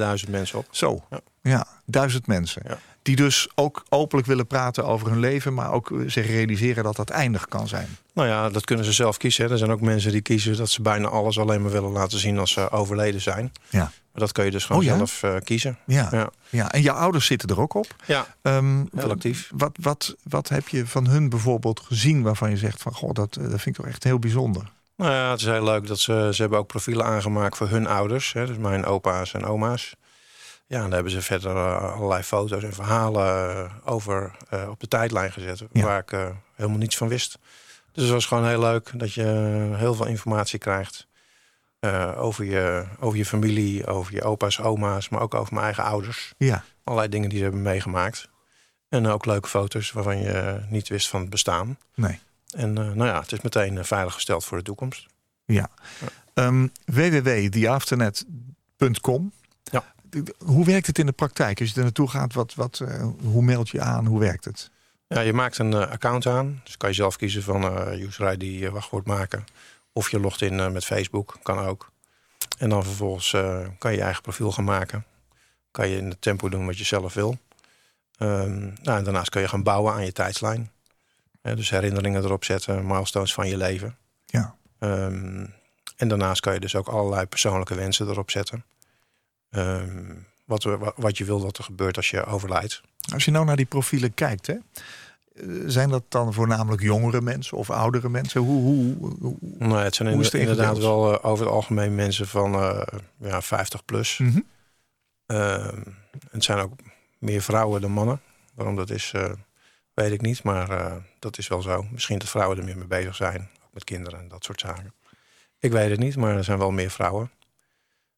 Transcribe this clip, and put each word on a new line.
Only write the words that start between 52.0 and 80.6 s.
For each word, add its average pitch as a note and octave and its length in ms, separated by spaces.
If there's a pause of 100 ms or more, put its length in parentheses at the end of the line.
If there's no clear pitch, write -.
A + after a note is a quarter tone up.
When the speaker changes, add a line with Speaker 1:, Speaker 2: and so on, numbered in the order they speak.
Speaker 1:
En, G#2+ 220
eh, G#2+ 60
nou G#2+ 240
ja, F2 120
het - 120
is G#2 80
meteen, G2+ 380
eh, F2 60
veiliggesteld F#2 600
voor F2 140
de F2+ 60
toekomst. B2+ 420 (380)
Speaker 2:
Ja. G2 240 (320)
Speaker 1:
Ja. - 60 (280)
Speaker 2:
Ehm, B2+ 320 (180)
W A#2 160
W D#3+ 240
W G#2+ 280
die A2 180
afternet B2 540 (520)
punt B2 240
com. D3+ 320 (320)
Speaker 1:
Ja. - 200 (260)
Speaker 2:
D-, D#3 160
d-, - 60 (120)
hoe D#3+ 200
werkt F#3 220
het - 120
in D#3 80
de C#3 60
praktijk? B2 480
Als A2+ 100
je - 60
er B2+ 60
naartoe B2 260
gaat, B2+ 260
wat, A#2+ 200
wat, A#2+ 260
eh, - 260 (160)
hoe A#2 200
meld B2 260
je - 120
aan? A#2+ 260
Hoe A2 140
werkt F2+ 240
het? - 260 (360)
Speaker 1:
Ja, - 140
je A2+ 120
maakt B2 260
een, A2 140
eh, G2+ 180
account A#2+ 360
aan. C3 380
Dus - 120
kan G2+ 120
je F#2+ 60
zelf G2 220
kiezen G2+ 260
van, F#2+ 200
eh, F#2+ 400
user G2 300
I F#2+ 40 (240)
D, - 20
eh, F#2+ 80
wachtwoord G2+ 360
maken. G2+ 380 (480)
Of - 180
je G#2 100
logt G2 220
in, F#2+ 180
eh, F#2 100
met F#2 140
Facebook, G2+ 580
kan G2 160
ook. F#2+ 320 (680)
En A#2+ 100
dan G2+ 160
vervolgens, G2 480
eh, F#2+ 260 (200)
kan A#2+ 120
je G#2 60
je G2 60
eigen G2 200
profiel G#2+ 300
gaan G#2+ 120
maken. G2+ 400 (680)
Kan G2+ 180
je F#2+ 80
in F#2+ 120
het F2+ 140
tempo G2 260
doen F#2 180
wat F#2 120
je G#2+ 60
zelf F#2 300
wil. A2 240 (800)
Ehm, G2+ 420
nou, G#2 380
en G2 60
daarnaast F#2 260
kun G2+ 100
je F#2+ 80
gaan G2 140
bouwen G#2 300
aan G#2+ 120
je F#2 80
tijdslijn. A2 580 (720)